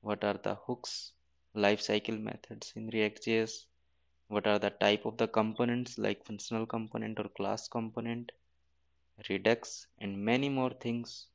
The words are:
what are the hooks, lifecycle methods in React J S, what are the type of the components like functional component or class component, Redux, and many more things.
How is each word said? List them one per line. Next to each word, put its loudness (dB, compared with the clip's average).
what -2
are 2
the 0
hooks, -8
lifecycle 2
methods -10
in -6
React 0
J 4
S, -4
what 2
are 6
the 2
type 4
of -4
the 4
components 0
like 0
functional -4
component -6
or -4
class -4
component, -6
Redux, 0
and -4
many 2
more 2
things. -6